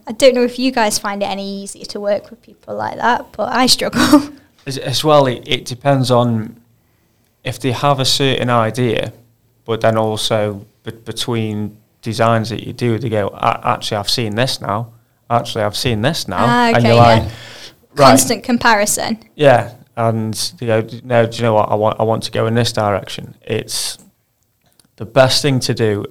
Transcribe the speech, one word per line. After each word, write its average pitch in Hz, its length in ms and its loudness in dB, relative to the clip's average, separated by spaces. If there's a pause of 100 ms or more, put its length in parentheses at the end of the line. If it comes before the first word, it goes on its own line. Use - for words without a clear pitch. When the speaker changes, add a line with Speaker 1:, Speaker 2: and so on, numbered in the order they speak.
Speaker 1:
I 269 60 -8
don't 247 220 6
know 247 80 0
if 240 160 -2
you 254 140 0
guys 220 260 0
find 202 240 -6
it 196 40 -2
any 196 200 -6 (160)
easier 196 220 -16
to 208 160 -12
work 202 300 -4
with - 100 -20
people - 340 -18
like 214 220 -6
that, 240 300 0 (100)
but - 160 -4
I 254 140 2
struggle. 247 640 2 (160)
<laughs> - 200 -20
Speaker 2:
As, 131 120 -8
as 127 260 -4
well, 147 220 6
it, 120 200 -4
it - 200 -4
depends 131 440 0
on 117 460 2 (880)
if 120 160 -8
they 131 120 0
have 139 280 0
a 131 60 0
certain 131 420 0
idea, 117 640 0 (540)
but - 160 -2
then 113 160 2
also 107 680 -2 (180)
be-, 113 100 -12
between 110 840 -6 (240)
designs 113 480 0
that - 180 -8
you - 60 -10
do, 117 260 -2
they 117 120 -6
go, 104 240 -2
"A-, - 340 0
actually, - 300 -2
I've 101 100 -6
seen 110 260 -2
this 123 280 -2
now. 107 320 -6 (340)
Actually, 113 360 -2
I've 104 120 -4
seen 117 240 -2
this 143 260 -2
now." 90 120 -6 (100)
Speaker 1:
Ah, 240 260 2
Speaker 2:
And - 80 4
you're 214 120 4
Speaker 1:
okay, 117 40 6
Speaker 2:
like, 117 260 6
Speaker 1:
yeah. - 40 -6 (680)
Speaker 2:
"Right." 147 160 8
Speaker 1:
Constant 240 300 2
comparison. 220 760 0 (160)
Speaker 2:
Yeah, 131 380 4 (220)
and 113 380 -2 (260)
they 127 100 -10
go, 110 180 0 (180)
"No, 120 220 2
do 113 100 -6
you 117 60 -6
know 117 100 2
what? 107 180 4
I 110 40 -2
want, 107 260 0
I 110 40 2
want 110 180 0
to - 80 -8
go 113 160 -2
in 113 80 -2
this 117 180 0
direction." - 720 -4
It's, - 560 -6 (960)
the - 80 -12
best 131 380 2
thing 131 180 2
to 120 140 -2
do 104 360 0